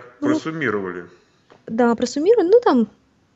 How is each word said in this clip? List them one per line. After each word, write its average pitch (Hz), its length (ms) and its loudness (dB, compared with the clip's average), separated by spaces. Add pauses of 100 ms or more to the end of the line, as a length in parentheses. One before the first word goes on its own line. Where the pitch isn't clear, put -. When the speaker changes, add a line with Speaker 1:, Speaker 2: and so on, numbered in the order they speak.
(200)
Speaker 1:
Ну, 294 80 -2
Speaker 2:
просуммировали? 107 760 -4 (600)
Speaker 1:
да, 233 280 0
просуммируем. 330 540 0
Ну, 466 120 6
там 262 280 2 (480)